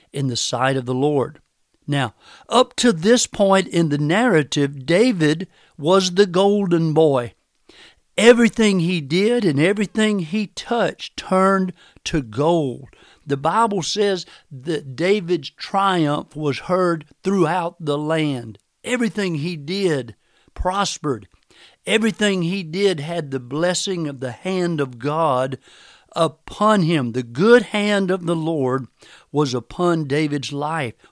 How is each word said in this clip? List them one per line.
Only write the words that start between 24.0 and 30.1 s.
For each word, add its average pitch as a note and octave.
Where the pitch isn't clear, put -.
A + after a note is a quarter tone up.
of C3+
the B2+
hand F3
of B2+
God C3+
upon G3
him. D3+
The B2+
good F3+
hand G3+
of F#3
the E3+
Lord C3+
was C#3
upon E3
David's C#3+